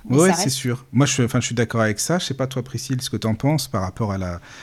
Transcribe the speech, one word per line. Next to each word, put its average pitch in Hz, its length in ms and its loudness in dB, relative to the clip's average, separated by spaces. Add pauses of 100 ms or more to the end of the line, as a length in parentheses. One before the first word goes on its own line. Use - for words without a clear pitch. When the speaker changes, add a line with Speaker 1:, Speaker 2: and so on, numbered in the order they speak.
Speaker 1:
Mais 120 100 2
Speaker 2:
Ouais, 175 120 8
Speaker 1:
ça 185 60 4
Speaker 2:
c'est 180 80 2
Speaker 1:
reste. 131 120 0
Speaker 2:
sûr. 123 360 -4
Moi, 139 160 6
je, 135 160 2
enfin, 117 160 2
je - 80 0
suis 120 80 -6
d'accord 113 260 0
avec 107 180 2
ça. 170 200 0
Je 180 60 -4
sais 135 100 -6
pas, 135 100 -2
toi, 131 160 -4
Priscille, 123 400 -6
ce - 80 -8
que 113 80 -4
t'en 110 160 -2
penses 139 340 0
par 104 140 -2
rapport 98 300 -2
à 95 80 -2
la, 90 200 -6 (240)